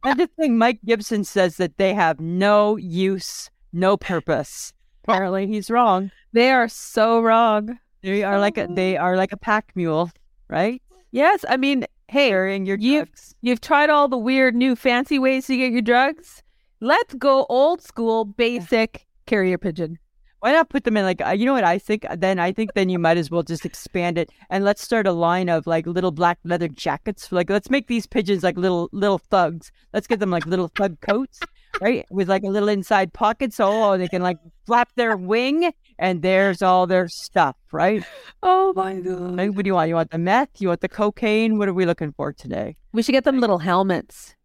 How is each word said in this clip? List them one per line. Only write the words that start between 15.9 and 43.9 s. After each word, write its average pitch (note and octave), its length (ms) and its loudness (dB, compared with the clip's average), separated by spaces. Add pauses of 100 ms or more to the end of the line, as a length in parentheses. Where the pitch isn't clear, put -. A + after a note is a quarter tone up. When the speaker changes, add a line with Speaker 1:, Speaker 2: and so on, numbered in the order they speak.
Speaker 2:
Let's E4+ 340 0
go C4+ 340 2
old D4 340 2
school, A3+ 420 -2
basic A3 840 -2 (200)
carrier F#3 320 0
pigeon. E3 400 -6 (420)
Speaker 1:
Why A#3 120 2
not D#4+ 180 4
put - 140 -4
them A3 120 0
in, G3+ 80 2
like, F#3 160 -2
uh, - 100 -2
you G3+ 160 0
know C4+ 60 2
what B3 120 2
I F3 140 2
think? G#3+ 280 -6 (100)
Then F#3 220 0
I F3 140 0
think A3 220 -6
then G3 140 0
you F#3 100 -2
might E3 180 2
as D#3+ 120 -2
well E3+ 140 -2
just E3 240 -8
expand F3 520 -6
it E3+ 120 -4 (200)
and G3 140 -2
let's G3+ 180 2
start A3 240 0
a F#3+ 60 2
line F3 360 0
of, E3 180 0
like, E3 200 0
little F3 260 -2
black E3+ 320 0
leather E3+ 240 -2
jackets. - 640 -8
Like, F3+ 180 0
let's G3 200 -2
make C4+ 180 0
these A#3 180 -4
pigeons, F#3+ 380 -2
like, F3+ 120 0
little, F3+ 360 0
little G3 260 0
thugs. E3+ 540 -2 (200)
Let's G3+ 140 -4
give A3 140 -2
them, G3 100 0
like, E3+ 160 -2
little F3 220 -2
thug G3 320 -4
coats, A3+ 400 -4 (400)
right? A3 300 -2
With, F#3 180 -2
like, F#3+ 160 0
a G3 40 -4
little G3+ 200 0
inside G3 440 0
pocket A3+ 400 -2
so, G#3+ 160 0
oh, G#3 300 2
they F3+ 80 -2
can, F3+ 160 -4
like, F3+ 160 -2 (260)
flap A#3+ 300 2
their A3+ 220 0
wing B3+ 560 0 (260)
and F3+ 240 -2
there's F#3+ 400 2
all F#3 240 4
their F3+ 220 2
stuff, - 480 -2 (160)
right? F3 320 0 (360)
Speaker 2:
Oh F#4+ 360 2
my F#4+ 240 -4
God. F3+ 360 -6
Speaker 1:
Like, F#3+ 200 0
what G3+ 80 -2
do G3 40 0
you G3 60 2
want? E3 140 2
You E3 80 0
want E3 160 -2
the E3 60 -4
meth? G3+ 420 0
You F#3+ 80 0
want F3 140 -2
the F#3 60 -4
cocaine? G#3+ 720 0
What G#3 100 0
are F#3 60 -2
we F#3 100 0
looking E3 280 -2
for D3 200 -6
today? - 440 -10 (160)
Speaker 2:
We A3+ 100 -2
should - 100 -2
get B3+ 120 2
them C4+ 160 2
little G#3+ 180 2
helmets. F3+ 840 -2